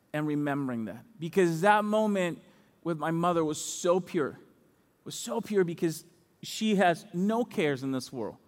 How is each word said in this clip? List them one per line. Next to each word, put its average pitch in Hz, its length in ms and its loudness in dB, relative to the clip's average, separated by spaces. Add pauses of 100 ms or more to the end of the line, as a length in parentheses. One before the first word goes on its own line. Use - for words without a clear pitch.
(120)
and 151 140 -2
remembering 139 600 -2
that. 104 180 -12 (160)
Because 165 400 2
that 208 240 4
moment 208 560 0 (420)
with 165 160 -4
my 156 140 -2
mother 170 320 2
was 151 200 -4
so 180 360 0
pure. 151 300 -2
It - 760 -20
was - 100 -12
so 233 260 -6
pure 202 220 2
because 165 420 -2 (380)
she 220 340 0
has 175 360 4
no 214 320 2
cares 143 400 0
in 135 80 -2
this 131 200 -4
world. 110 360 -6